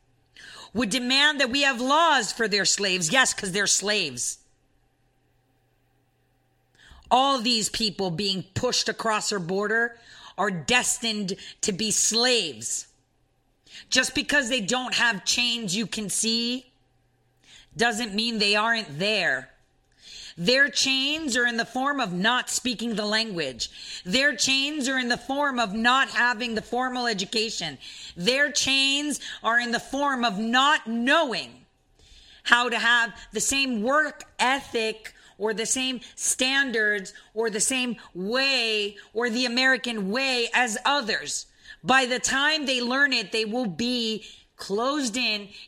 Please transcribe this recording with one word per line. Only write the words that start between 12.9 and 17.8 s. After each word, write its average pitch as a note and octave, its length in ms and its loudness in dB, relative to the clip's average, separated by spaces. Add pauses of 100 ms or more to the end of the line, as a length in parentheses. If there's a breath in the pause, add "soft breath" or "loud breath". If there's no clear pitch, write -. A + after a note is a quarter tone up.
Just B3+ 240 0
because C#4+ 360 0
they B3+ 100 2
don't A#3 360 -2
have A3+ 280 2
chains A#3 500 -2
you G#3+ 140 -2
can G#3 220 -8
see A#3 600 -2 (1080 loud breath)
doesn't A3 360 -2